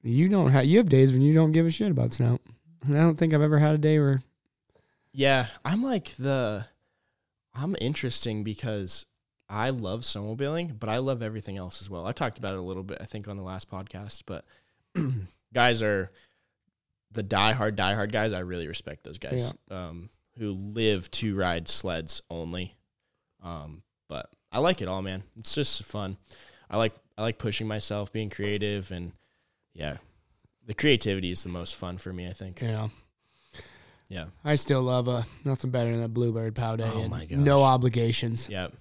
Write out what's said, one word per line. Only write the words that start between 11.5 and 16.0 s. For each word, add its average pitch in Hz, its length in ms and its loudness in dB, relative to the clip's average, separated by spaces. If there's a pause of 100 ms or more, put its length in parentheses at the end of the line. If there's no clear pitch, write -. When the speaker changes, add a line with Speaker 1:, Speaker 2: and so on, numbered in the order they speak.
Speaker 2:
else 92 240 -10
as 98 80 -14
well. 87 160 -8
I 113 60 -4
talked 123 260 -6
about 98 160 -6
it 95 40 -8
a 90 40 -8
little 92 220 -8
bit, 98 180 -12
I - 20 -12
think, 104 240 -12
on 101 80 -10
the 98 60 -10
last 92 280 -12
podcast, 101 540 -12
but 90 220 -12 (480)
<clears throat> 131 580 -4
guys 120 300 4
are 101 280 0 (1000)